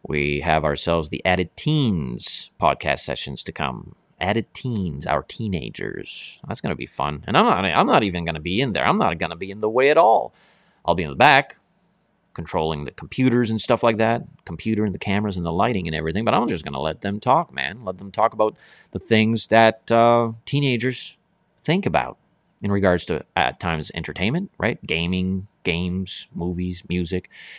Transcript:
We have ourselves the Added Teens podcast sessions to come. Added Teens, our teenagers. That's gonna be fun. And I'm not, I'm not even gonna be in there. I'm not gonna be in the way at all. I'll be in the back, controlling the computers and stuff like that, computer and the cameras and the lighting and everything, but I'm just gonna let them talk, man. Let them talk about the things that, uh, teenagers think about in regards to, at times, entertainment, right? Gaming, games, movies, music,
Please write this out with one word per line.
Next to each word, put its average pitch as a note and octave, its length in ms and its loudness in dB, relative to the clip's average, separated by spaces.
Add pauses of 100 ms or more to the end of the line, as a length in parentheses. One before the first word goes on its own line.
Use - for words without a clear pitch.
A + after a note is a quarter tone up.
We D2 380 -2
have D#2 240 2
ourselves D#2 460 0
the - 160 -6
Added F2+ 320 0
Teens G2 1000 -2
podcast C#2+ 400 2
sessions - 440 -6
to - 80 -8
come. B1 440 -8 (240)
Added G#2 340 -2
Teens, F#2 520 -6
our D2 180 0
teenagers. - 1200 -8
That's - 140 -6
gonna - 120 -4
be B1+ 120 -8
fun. D2 420 -6
And A#2+ 100 0
I'm G#3+ 80 4
not, A2 200 2
I'm G2 200 2
not F#3 180 4
even F2 220 -2
gonna D#2+ 140 -4
be F2 220 -2
in C3+ 100 0
there. C2+ 140 0
I'm D3+ 120 2
not E2+ 220 0
gonna E2 160 -6
be F#2+ 160 -12
in G#2+ 100 -10
the G#2+ 80 0
way B2+ 200 4
at D3+ 80 6
all. - 360 4 (520)
I'll E2+ 100 2
be F2+ 80 -2
in D2+ 60 -6
the C#2+ 60 -8
back, C#3 420 6 (760)
controlling D#2+ 520 -2
the B1 60 -10
computers A#2+ 600 0
and A2 80 -2
stuff A#2 240 2
like A2+ 140 2
that, A2+ 260 0 (220)
computer G#2+ 400 -2
and F#2+ 100 -2
the - 40 -12
cameras G2 360 -2
and F2 100 -4
the E2 60 -2
lighting G2 340 0
and D#2+ 100 -4
everything, D#2+ 280 -2
but A2+ 100 2
I'm F#3+ 140 2
just E2 160 -4
gonna C#2+ 160 -6
let D#2 220 -4
them G2+ 180 -4
talk, C#3 340 0
man. D2 300 -6
Let F#2+ 140 -8
them G2 140 -14
talk A2 220 2
about A2 220 0 (360)
the F#2+ 80 -4
things A2 480 2
that, A2+ 440 6
uh, A#2 400 6 (140)
teenagers B2+ 720 -2 (440)
think F#3 240 0
about C2 320 0 (440)
in G2+ 100 -2
regards F#2+ 340 4
to, D#2 200 -4 (100)
at C2 240 0
times, D#2 340 -4
entertainment, A#2 640 -4
right? - 280 -4
Gaming, F#2 640 -2 (160)
games, F2+ 720 -4
movies, F2+ 560 -6
music, F2+ 400 -4 (300)